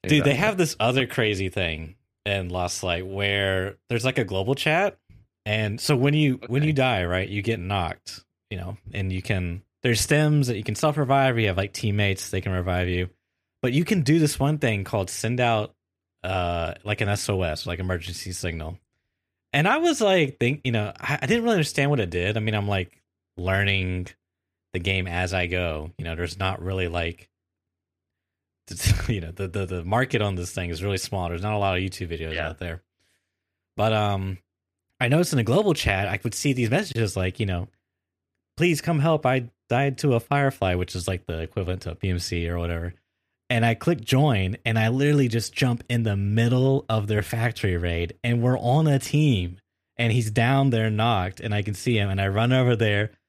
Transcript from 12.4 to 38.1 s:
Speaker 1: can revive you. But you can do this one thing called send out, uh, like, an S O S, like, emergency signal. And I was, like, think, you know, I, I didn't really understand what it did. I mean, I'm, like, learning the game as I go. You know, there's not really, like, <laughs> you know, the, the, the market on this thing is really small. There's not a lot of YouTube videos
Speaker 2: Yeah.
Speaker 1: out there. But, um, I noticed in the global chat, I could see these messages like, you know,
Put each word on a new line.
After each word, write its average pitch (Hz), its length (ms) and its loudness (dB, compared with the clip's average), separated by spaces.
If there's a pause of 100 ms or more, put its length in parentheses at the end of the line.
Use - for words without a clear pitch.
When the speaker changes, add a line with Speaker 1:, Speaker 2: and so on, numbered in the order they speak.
Speaker 1:
can 95 120 -4
revive 90 360 0
you. 90 220 -2 (500)
But 123 120 0
you 156 120 2
can 190 180 0
do 147 160 4
this 151 220 2
one 147 180 0
thing 110 240 0
called 95 260 -2
send 117 300 -4
out, 113 360 0 (500)
uh, 87 580 -2
like, 104 180 -6
an 104 80 0
S 104 200 -2
O 95 140 0
S, 78 220 -4
like, 87 140 -6
emergency 90 540 -6
signal. 85 460 -8 (720)
And 147 160 2
I 240 80 4
was, 330 240 2
like, 185 400 2
think, 127 240 0
you 127 80 0
know, 104 260 -2
I, 135 240 -4
I - 40 -4
didn't 226 180 2
really 233 120 4
understand 143 340 0
what 143 100 2
it 92 100 -2
did. 90 260 0
I 110 40 0
mean, 107 160 0
I'm, 101 100 -2
like, 98 340 -2 (360)
learning 92 720 0 (640)
the 92 80 -4
game 92 260 0
as 90 260 -2
I 90 140 0
go. 85 500 -4
You 76 80 -10
know, 82 120 -6
there's 87 220 -6
not 95 220 -4
really, 92 280 -4
like, 85 400 -6 (1400)
<laughs> - 400 0
you 107 120 -2
know, 82 100 -10
the, 98 180 -6
the, 95 180 -4
the 87 180 -6
market 113 380 2
on 101 120 0
this 87 180 -6
thing 87 180 -4
is 82 120 -6
really 98 160 -2
small. 90 300 -4
There's 85 140 -4
not 107 120 -2
a 107 40 -2
lot 98 180 2
of 90 60 0
YouTube 92 260 -6
videos 80 260 -6
Speaker 2:
Yeah. 80 140 -4
Speaker 1:
out 85 100 -10
there. 87 240 -10 (920)
But, 110 160 2
um, 98 460 0 (600)
I 123 100 0
noticed 165 240 2
in 160 40 2
the 120 80 4
global 170 300 4
chat, 101 340 0
I 95 80 -2
could 113 180 -6
see - 180 0
these 120 180 0
messages 131 460 0
like, 92 220 -2
you 110 80 0
know, 95 220 -4 (880)